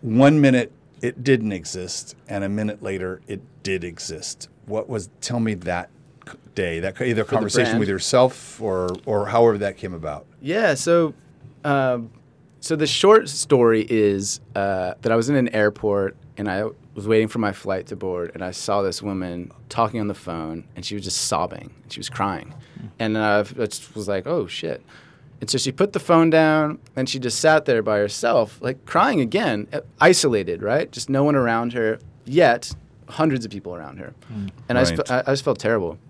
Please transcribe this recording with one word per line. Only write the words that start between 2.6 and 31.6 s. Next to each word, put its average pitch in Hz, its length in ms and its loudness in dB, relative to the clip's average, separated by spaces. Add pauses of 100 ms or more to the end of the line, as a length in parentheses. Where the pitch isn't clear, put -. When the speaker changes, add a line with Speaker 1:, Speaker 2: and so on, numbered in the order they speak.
Speaker 1:
later 92 460 -8
it 98 120 -10 (220)
did 95 220 -4
exist. - 640 -12 (180)
What 107 220 -6
was, 104 200 -6 (120)
tell - 180 -6
me 110 160 0
that 87 360 -6 (380)
c-, - 80 -18 (200)
day, 85 240 -2
that 92 180 -6
c-, 123 60 -4
either 113 180 0
Speaker 2:
For - 80 -4
the 135 60 0
Speaker 1:
conversation 110 340 2
Speaker 2:
brand? 113 80 0
Speaker 1:
with 104 100 0
yourself 123 720 0
or, 92 280 -2 (180)
or 101 200 0
however 113 320 4
that 98 180 -4
came 90 180 -10
about. 76 320 -10 (140)
Speaker 2:
Yeah, 170 340 0
so, 170 400 2 (500)
um, 131 460 0 (480)
so - 160 -4
the 151 140 0
short 208 400 6
story 117 600 4
is, 101 520 2 (160)
uh, 95 460 -2
that 113 100 0
I - 20 4
was 117 160 2
in 147 60 2
an 123 140 2
airport, 104 680 0 (200)
and 104 140 -6
I 98 140 -2 (320)
was 101 100 -10
waiting 110 220 4
for 117 100 -6
my 104 140 0
flight 95 340 -6
to - 100 -10
board, 87 380 -6
and 90 80 -10
I 92 80 -6
saw 101 320 -2
this 95 220 -4
woman 90 480 -8 (160)
talking 113 320 -2
on 104 80 -4
the 98 60 -6
phone, 82 500 -10 (100)
and 90 100 -14
she 104 120 -8
was 101 80 -10
just - 240 -6
sobbing, - 420 -4 (140)
and - 80 -20
she - 80 -14
was - 80 -10
crying. - 460 -6 (260)
Speaker 3:
Hmm. 117 60 -14 (120)
Speaker 2:
And, 110 180 -2
uh, 107 280 4 (120)
I 117 100 -2
just - 280 -12
was 104 140 -6
like, 98 180 -2
"Oh, 139 220 -2
shit." - 340 -8 (580)
And 101 100 -8
so 135 80 0
she 131 140 -2
put 202 200 0
the 196 60 -4
phone 165 320 4
down, 156 480 2 (160)
and 131 140 -4
she 139 100 -4
just 120 220 -4
sat 156 240 6
there 117 180 2
by 107 160 2
herself, 113 640 0
like, 123 240 -6
crying 202 340 2
again, 120 520 -2
uh, 147 80 -4 (200)
isolated, 107 600 4
right? 123 300 0
Just 123 180 -10
no 135 140 2
one 147 100 4
around 120 380 0